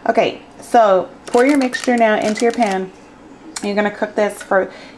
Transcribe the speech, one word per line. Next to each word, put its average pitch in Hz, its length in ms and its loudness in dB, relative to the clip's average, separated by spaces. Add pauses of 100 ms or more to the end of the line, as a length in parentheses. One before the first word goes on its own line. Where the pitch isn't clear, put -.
Okay, - 340 0 (180)
so 202 480 4 (180)
pour 247 200 2
your 285 120 2
mixture 247 380 -2
now 220 220 2
into 214 240 -2
your 233 100 2
pan. 196 380 -2 (720)
You're 202 140 -4
gonna 208 140 0
cook 208 260 -6
this 208 260 -2
for 190 280 0 (280)